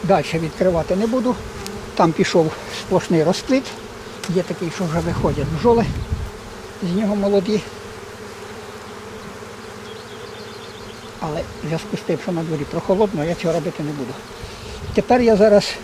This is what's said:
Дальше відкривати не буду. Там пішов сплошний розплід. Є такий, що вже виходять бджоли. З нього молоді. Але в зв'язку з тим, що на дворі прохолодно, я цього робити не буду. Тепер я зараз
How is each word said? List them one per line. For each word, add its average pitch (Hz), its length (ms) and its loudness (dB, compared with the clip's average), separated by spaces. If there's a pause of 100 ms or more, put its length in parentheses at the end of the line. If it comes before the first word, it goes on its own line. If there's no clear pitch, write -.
Дальше 165 320 4
відкривати 165 560 2
не 214 120 2
буду. 247 280 2 (600)
Там 165 160 6
пішов 165 400 4 (280)
сплошний 170 440 4
розплід. 247 400 2 (680)
Є 180 140 2
такий, 170 320 -4
що 190 100 -2
вже 165 140 0
виходять 160 480 0 (120)
бджоли. 233 260 6 (960)
З 175 120 0
нього 208 200 2
молоді. 202 460 2 (3500)
Але 160 200 -4
в - 280 -8
зв'язку 165 300 -4
з - 20 -4
тим, 170 240 -2
що 190 80 -4
на 165 120 -2
дворі 156 280 -2
прохолодно, 185 520 2
я 165 120 0
цього 165 180 0
робити 165 300 -2
не 151 80 -4
буду. 139 220 -6 (800)
Тепер 247 280 6
я 226 140 8
зараз 208 480 8